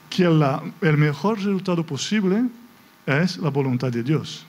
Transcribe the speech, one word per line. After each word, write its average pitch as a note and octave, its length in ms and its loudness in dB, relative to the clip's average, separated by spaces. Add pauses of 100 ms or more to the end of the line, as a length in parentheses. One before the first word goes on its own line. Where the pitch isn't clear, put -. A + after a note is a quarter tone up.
(100)
que F3+ 140 2
la, D3+ 380 4 (200)
el D#3 160 2
mejor D3+ 400 0
resultado F#3+ 480 -2
posible G3 580 0 (640)
es E3 320 0
la E3+ 100 -2
voluntad C3 420 0
de A#2 120 -2
Dios. B2+ 460 -4